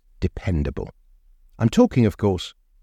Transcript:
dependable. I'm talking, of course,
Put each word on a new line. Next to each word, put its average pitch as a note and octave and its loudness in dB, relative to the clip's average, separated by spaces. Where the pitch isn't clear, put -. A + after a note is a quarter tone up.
dependable. D2 -4
I'm A2+ 2
talking, G#3 4
of G2+ 0
course, F#2+ -2